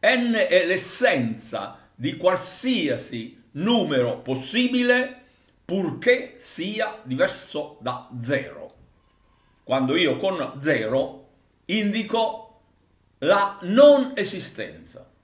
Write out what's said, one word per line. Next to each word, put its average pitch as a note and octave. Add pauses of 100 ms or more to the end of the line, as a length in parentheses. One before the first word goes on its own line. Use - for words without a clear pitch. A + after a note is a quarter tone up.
N A#3+
è F#3
l'essenza C3+
di C3
qualsiasi E3+ (120)
numero D3+
possibile, B3 (380)
purché F#3+
sia -
diverso -
da B2 (100)
zero. A#2 (880)
Quando C3
io E3
con E3+
zero C3+ (360)
indico G#3+ (580)
la G3+
non C4
esistenza. - (160)